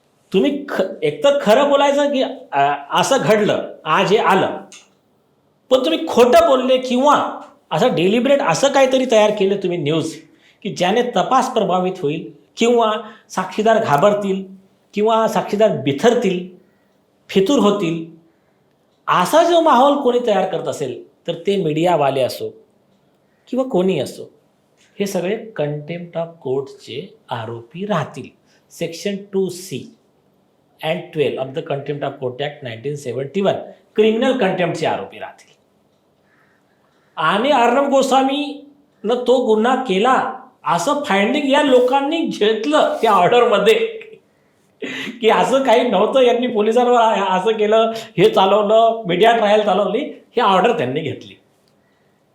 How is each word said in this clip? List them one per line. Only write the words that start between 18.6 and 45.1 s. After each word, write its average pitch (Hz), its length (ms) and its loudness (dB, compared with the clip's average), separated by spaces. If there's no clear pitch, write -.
असा 180 340 2
जो 349 180 4
माहोल 285 360 4
कोणी 247 300 0
तयार 190 220 0
करत 160 200 -6
असेल, 127 400 -8
तर 170 80 -6
ते 196 300 -2
मीडियावाले 151 580 0
असो 110 340 -6
किंवा 254 160 -2
कोणी 185 360 0
असो, - 320 -10
हे 196 60 -4
सगळे 190 400 -4
contempt 151 580 -8
of 165 80 -4
कोर्टचे 135 920 -10
आरोपी 117 560 -10
राहतील. 165 420 -6
Section 190 500 -8
टू 190 160 -2
सी - 480 -14
and 160 120 -2
twelve 143 420 -4
of 131 100 -6
the 147 140 -8
Contempt 143 400 -8
of 139 80 -6
Court - 300 -8
Act 147 220 -10
नाईन्टीन 120 320 -10
सेव्हन्टी 139 460 -8
वन, 196 120 0
क्रिमिनल 226 420 2
कंटेम्प्टचे 170 480 -2
आरोपी 98 320 -6
राहतील. - 380 -18
आणि 196 340 0
अर्णब 254 400 2
गोस्वामीनं 269 1200 -2
तो - 320 0
गुन्हा 226 380 2
केला 190 500 0
असं 269 380 -2
फाइंडिंग 240 460 0
या 285 140 2
लोकांनी 269 560 2
घेतलं 226 840 0
त्या 220 100 2
ऑर्डरमध्ये, 220 600 4